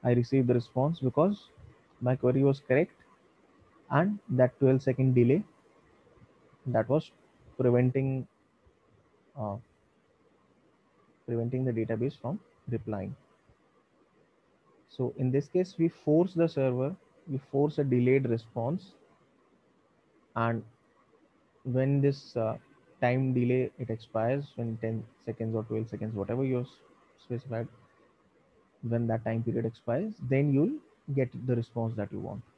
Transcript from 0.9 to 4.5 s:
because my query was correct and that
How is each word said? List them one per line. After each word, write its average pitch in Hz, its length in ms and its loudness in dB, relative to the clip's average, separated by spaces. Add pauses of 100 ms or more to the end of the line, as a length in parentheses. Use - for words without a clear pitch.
because 165 480 0 (520)
my 123 140 0
query 131 280 2
was 139 180 2
correct 143 320 0 (960)
and 196 280 2 (100)
that 127 320 2